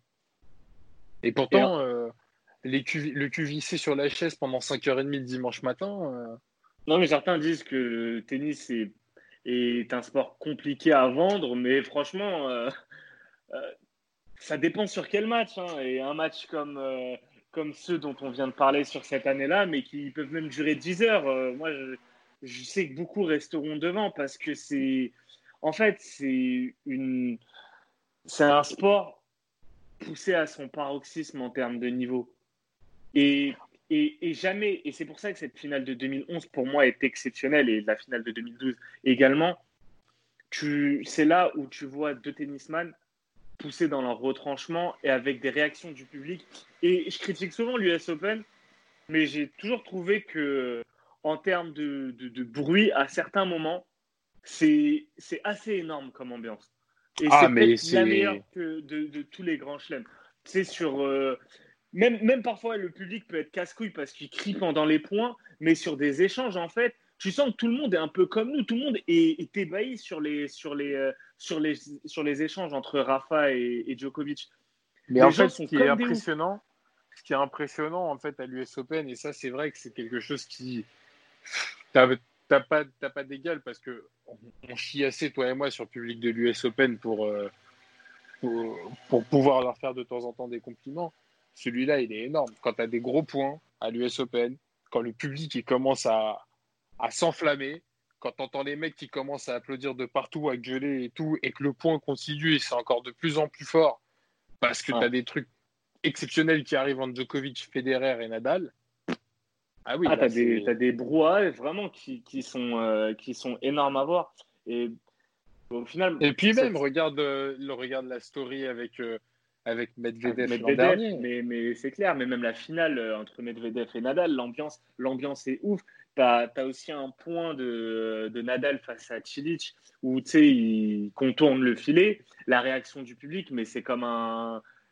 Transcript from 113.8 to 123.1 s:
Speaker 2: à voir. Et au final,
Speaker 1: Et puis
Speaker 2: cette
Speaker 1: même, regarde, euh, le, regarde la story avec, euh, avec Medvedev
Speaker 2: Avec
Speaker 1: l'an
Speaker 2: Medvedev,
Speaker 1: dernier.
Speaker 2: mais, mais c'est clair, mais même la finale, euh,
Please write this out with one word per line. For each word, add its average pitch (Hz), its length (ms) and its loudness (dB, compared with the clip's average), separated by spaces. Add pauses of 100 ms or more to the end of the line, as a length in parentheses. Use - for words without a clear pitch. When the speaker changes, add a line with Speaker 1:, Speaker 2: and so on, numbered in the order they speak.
Speaker 2:
à 135 60 2
voir. 165 320 -2 (300)
Et 120 260 -4 (800)
au 120 160 -6
final, 170 340 -2
Speaker 1:
Et 147 140 4
puis 214 200 4
Speaker 2:
cette 262 120 4
Speaker 1:
même, 202 120 0
regarde, 143 420 0
euh, 139 380 -2
le, 139 160 -10
regarde 127 320 -6
la 127 140 -8
story 135 460 -8
avec, 120 340 -8
euh, 117 180 -6 (460)
avec 117 340 -4
Medvedev 120 480 -2
Speaker 2:
Avec 117 160 -2
Speaker 1:
l'an 117 60 -4
Speaker 2:
Medvedev, 139 300 6
Speaker 1:
dernier. 214 220 -4
Speaker 2:
mais, 120 220 -4
mais 120 340 -4
c'est 135 160 -8
clair, 185 240 0
mais 131 100 -2
même 123 180 -2
la 113 100 -2
finale, 156 460 -2
euh, 110 180 -4